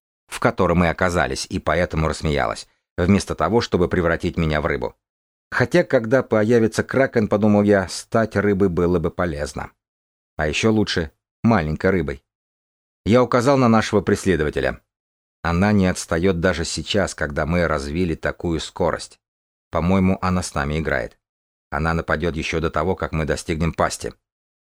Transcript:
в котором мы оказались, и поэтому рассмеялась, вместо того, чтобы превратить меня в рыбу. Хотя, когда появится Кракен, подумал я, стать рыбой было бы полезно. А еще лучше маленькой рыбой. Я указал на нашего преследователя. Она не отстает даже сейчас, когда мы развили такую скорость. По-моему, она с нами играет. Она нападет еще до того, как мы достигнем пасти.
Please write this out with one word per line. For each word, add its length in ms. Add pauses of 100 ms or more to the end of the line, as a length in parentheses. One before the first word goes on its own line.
(280)
в 120
котором 400
мы 100
оказались, 600
и 100
поэтому 480
рассмеялась, 600 (300)
вместо 380
того, 240
чтобы 300
превратить 480
меня 240
в 40
рыбу. 300 (580)
Хотя, 300
когда 400
появится 600
Кракен, 440
подумал 340
я, 260
стать 480
рыбой 340
было 280
бы 140
полезно. 600 (640)
А 120
еще 240
лучше 400 (320)
маленькой 480
рыбой. 320 (840)
Я 160
указал 380
на 100
нашего 320
преследователя. 800 (640)
Она 280
не 140
отстает 540
даже 260
сейчас, 480
когда 320
мы 220
развили 480
такую 440
скорость. 600 (500)
По-моему, 540
она 180
с 140
нами 240
играет. 400 (500)
Она 240
нападет 420
еще 240
до 120
того, 240
как 160
мы 140
достигнем 480
пасти. 380 (540)